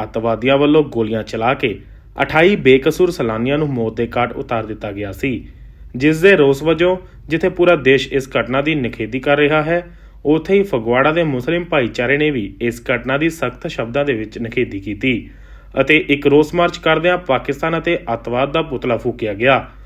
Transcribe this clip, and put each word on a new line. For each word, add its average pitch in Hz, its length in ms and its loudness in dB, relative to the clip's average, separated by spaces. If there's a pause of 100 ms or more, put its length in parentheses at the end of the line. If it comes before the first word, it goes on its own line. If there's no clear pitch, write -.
ਅੱਤਵਾਦੀਆਂ 117 540 0
ਵੱਲੋਂ 147 260 4
ਗੋਲੀਆਂ 113 400 -2
ਚਲਾ 113 300 -2
ਕੇ 120 260 -4 (420)
ਅਠਾਈ 170 340 4
ਬੇਕਸੂਰ 151 560 4
ਸੈਲਾਨੀਆਂ 127 460 -2
ਨੂੰ 151 120 -2
ਮੌਤ 113 260 -2
ਦੇ 117 120 -2 (100)
ਘਾਟ 120 160 0
ਉਤਾਰ 120 320 -4
ਦਿੱਤਾ 107 260 -8
ਗਿਆ 101 200 -8
ਸੀ, 120 360 -6 (480)
ਜਿਸ 156 260 2
ਦੇ 196 140 8
ਰੋਸ 139 280 4
ਵਜੋਂ 170 340 2 (300)
ਜਿੱਥੇ 165 220 0
ਪੂਰਾ 175 260 4
ਦੇਸ਼ 135 380 2
ਇਸ 135 160 -2 (100)
ਘਟਨਾ 127 220 -2
ਦੀ 156 140 0
ਨਿਖੇਧੀ 117 440 -6
ਕਰ 147 180 0
ਰਿਹਾ 147 240 2
ਹੈ, 170 260 -2 (380)
ਉੱਥੇ 160 280 2
ਹੀ 196 100 4
ਫਗਵਾੜਾ 127 480 0
ਦੇ 170 120 0
ਮੁਸਲਿਮ 156 400 -2
ਭਾਈਚਾਰੇ 131 540 -2
ਨੇ 151 140 0
ਵੀ 104 300 -6
ਇਸ 117 200 -4
ਘਟਨਾ 127 360 -2
ਦੀ 160 120 0
ਸਖਤ 151 380 -8
ਸ਼ਬਦਾਂ 135 380 -4
ਦੇ 139 80 -2
ਵਿੱਚ 107 240 -8
ਨਿਖੇਧੀ 113 420 -4
ਕੀਤੀ 104 500 -4 (520)
ਅਤੇ 151 260 4
ਇੱਕ 143 200 0
ਰੋਸ 151 260 4
ਮਾਰਚ 175 240 0
ਕਰਦਿਆਂ 165 400 2
ਪਾਕਿਸਤਾਨ 160 600 -2
ਅਤੇ 170 220 -2 (140)
ਅੱਤਵਾਦ 123 380 -4
ਦਾ 160 100 0
ਪੁਤਲਾ 127 360 -2
ਫੂਕਿਆ 113 360 -4
ਗਿਆ। 123 340 2 (180)